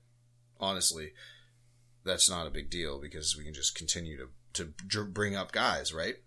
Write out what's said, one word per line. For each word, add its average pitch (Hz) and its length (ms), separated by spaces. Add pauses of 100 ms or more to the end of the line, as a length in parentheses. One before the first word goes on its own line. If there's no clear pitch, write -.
(600)
honestly, 85 540 (920)
that's 92 260
not 87 180
a 73 40
big 76 180
deal 76 300
because 78 380
we 76 60
can 76 100
just 71 220
continue 80 420
to, 65 120 (240)
to 80 200 (140)
dr-, 104 260
bring 104 220
up 92 160
guys, 104 420
right? 85 220 (120)